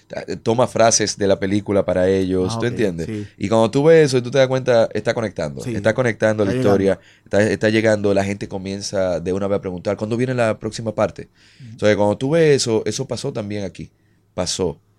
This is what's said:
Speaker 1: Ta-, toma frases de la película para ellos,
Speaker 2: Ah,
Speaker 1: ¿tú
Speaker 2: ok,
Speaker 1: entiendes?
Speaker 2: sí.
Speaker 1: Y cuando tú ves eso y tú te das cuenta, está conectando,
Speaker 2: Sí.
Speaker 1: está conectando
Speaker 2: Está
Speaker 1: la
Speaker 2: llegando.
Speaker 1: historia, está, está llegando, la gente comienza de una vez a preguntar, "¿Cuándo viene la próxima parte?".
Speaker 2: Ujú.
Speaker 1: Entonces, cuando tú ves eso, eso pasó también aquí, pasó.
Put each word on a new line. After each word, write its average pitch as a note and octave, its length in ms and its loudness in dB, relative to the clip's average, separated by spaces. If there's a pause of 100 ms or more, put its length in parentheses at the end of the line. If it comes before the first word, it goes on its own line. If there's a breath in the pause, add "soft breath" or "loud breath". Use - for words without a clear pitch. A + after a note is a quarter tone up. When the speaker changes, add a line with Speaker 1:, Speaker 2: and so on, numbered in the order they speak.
Speaker 1:
Ta-, - 180 -12 (180)
toma A#2 240 2
frases A2 500 2
de G2+ 100 0
la F#2+ 120 2
película G2 460 0
para F2+ 240 2
ellos, F#2 420 0
Speaker 2:
Ah, A2+ 80 -6
Speaker 1:
¿tú A2+ 60 -2
Speaker 2:
ok, A#2+ 60 -2
Speaker 1:
entiendes? F#2+ 340 -2
Speaker 2:
sí. G#2 220 -8 (100)
Speaker 1:
Y G2+ 100 -4
cuando A2+ 240 2
tú C#3+ 140 0
ves D#3+ 220 8
eso C3 100 0
y B2 60 2
tú A#2+ 80 -8
te C#3 80 2
das C3 80 4
cuenta, B2 460 2
está A2 200 -2
conectando, E2 500 -6
Speaker 2:
Sí. B2 100 -6
Speaker 1:
está A2 200 0
conectando A2 500 0
Speaker 2:
Está G2 100 2
Speaker 1:
la B2+ 60 -2
Speaker 2:
llegando. B2 100 2 (140)
Speaker 1:
historia, F#2+ 160 2 (240 soft breath)
está, G2 260 2
está G2 200 0
llegando, G#2+ 440 2
la G2 120 2
gente G2+ 240 -6
comienza F#2+ 720 -4
de F2+ 100 -4
una G2 160 -2
vez G2 120 0
a - 20 -6
preguntar, F#2 340 -6
"¿Cuándo A2 220 -4
viene B2+ 160 -2
la A2+ 260 -2
próxima A2+ 360 -8
parte?". - 340 -4 (320 loud breath)
Speaker 2:
Ujú. A#2+ 100 -20
Speaker 1:
Entonces, G#2+ 240 2
cuando G#2 220 2
tú C3+ 140 -4
ves D#3 320 4
eso, A2+ 220 0
eso A#2 220 -6
pasó B2 240 -6
también G#2 320 -6
aquí, D#2+ 280 -12 (420)
pasó. F2+ 480 -4 (180)